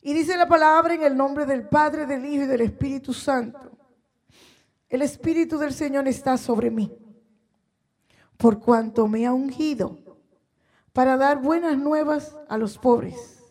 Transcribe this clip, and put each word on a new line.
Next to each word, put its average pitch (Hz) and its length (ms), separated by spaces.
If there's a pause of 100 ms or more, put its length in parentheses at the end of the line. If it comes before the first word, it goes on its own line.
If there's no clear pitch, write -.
Y 285 140
dice 330 220
la 349 120
palabra: 330 460
"En 320 80
el 277 140
nombre 277 300
del 254 220
Padre, 302 380
del 262 180
Hijo 285 200
y - 20
del 254 160
Espíritu 269 500
Santo. 254 580 (1160)
El 254 140
Espíritu 320 560
del 294 160
Señor 277 340
está 254 300
sobre 233 320
mí, 220 260 (1400)
por 220 240
cuanto 226 460
me 220 200
ha 247 60
ungido 269 680 (920)
para 262 240
dar 277 220
buenas 311 380
nuevas 302 600 (120)
a 214 80
los 220 220
pobres. - 720